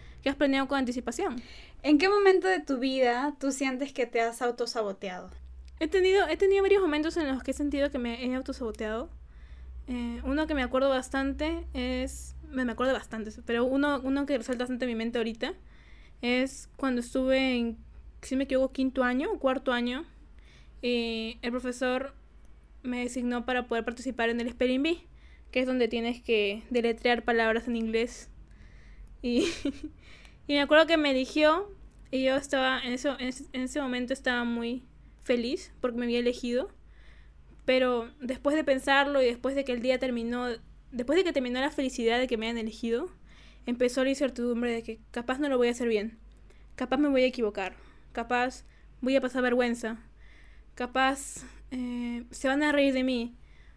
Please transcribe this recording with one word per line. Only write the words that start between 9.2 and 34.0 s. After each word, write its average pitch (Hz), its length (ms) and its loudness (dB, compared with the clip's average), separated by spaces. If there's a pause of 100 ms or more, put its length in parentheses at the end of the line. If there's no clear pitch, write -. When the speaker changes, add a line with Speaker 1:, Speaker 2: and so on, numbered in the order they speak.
Speaker 1:
Eh, 240 380 -6
uno 285 220 0
que 311 80 -2
me 269 80 0
acuerdo 254 260 2
bastante 269 880 -2
es, 254 600 -6 (120)
me, 262 160 -4
me 240 80 -2
acuerdo 247 220 0
bastante, 214 360 -8 (140)
pero 233 200 0
uno, 277 380 2
uno 269 220 0
que 277 140 0
resalta 240 260 -4
bastante 247 220 -4
en 247 40 -2
mi 233 40 -4
mente 233 240 -4
ahorita 233 340 -4 (720)
es 254 540 -2
cuando 247 260 0
estuve 262 540 2
en, 233 200 -2 (460)
si - 120 -4
me 269 100 2
equivoco, 262 280 2
quinto 262 320 0
año 254 260 0
o 359 80 -2
cuarto 262 340 0
año, 247 340 -2 (720)
y 233 640 -2
el 240 80 -4
profesor 254 640 -2 (680)
me 247 180 -4
designó 240 440 -2
para 247 220 0
poder 233 180 -2
participar 233 460 -2
en 233 100 0
el 240 100 -4
Spelling 254 320 2
Bee, 330 240 0 (440)
que 254 100 0
es 254 60 0
donde 254 220 2
tienes 233 340 -4
que 214 480 0
deletrear 233 540 2
palabras 226 440 2
en 233 80 0
inglés. 226 540 -2 (880)
Y, 247 280 2 (500)
<laughs> - 480 -20
y 285 80 0
me 285 60 4
acuerdo 302 260 8
que 330 100 4
me 294 140 4
eligió 302 600 4 (400)
y 262 140 0
yo 262 120 2
estaba, 262 460 0
en 247 100 -4
ese, 254 180 -2
en 254 180 -4
ese, 262 240 -8
en 262 100 -4
ese 254 180 -4
momento 247 320 -2